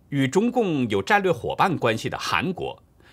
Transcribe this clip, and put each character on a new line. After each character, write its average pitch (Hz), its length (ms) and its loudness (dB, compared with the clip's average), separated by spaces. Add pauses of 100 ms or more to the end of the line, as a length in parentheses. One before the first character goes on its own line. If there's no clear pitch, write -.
与 139 180 0
中 190 240 2
共 180 380 0
有 101 140 2
战 202 200 2
略 190 80 0
伙 80 240 -2
伴 175 220 2
关 113 220 2
系 - 120 -8
的 - 80 -6
韩 147 360 0
国 65 280 -10 (320)